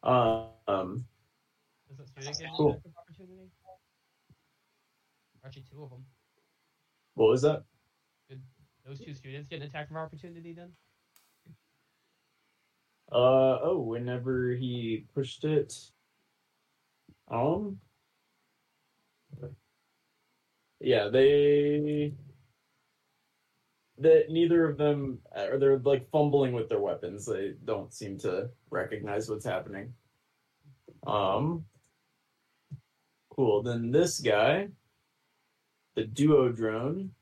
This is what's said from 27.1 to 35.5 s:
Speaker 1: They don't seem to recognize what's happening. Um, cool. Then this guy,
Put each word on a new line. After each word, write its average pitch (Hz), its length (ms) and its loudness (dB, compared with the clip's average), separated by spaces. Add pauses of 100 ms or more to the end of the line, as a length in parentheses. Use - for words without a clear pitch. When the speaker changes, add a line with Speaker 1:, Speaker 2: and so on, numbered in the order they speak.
Speaker 1:
They 98 300 -4 (100)
don't 101 280 -6
seem 98 260 -12
to 101 300 -4 (200)
recognize 104 600 -6
what's 107 160 -8
happening. 101 480 -8 (1120)
Um, 107 600 -2 (1600)
cool. 107 320 2
Then 117 300 -4
this 160 300 2
guy, 135 480 2 (1300)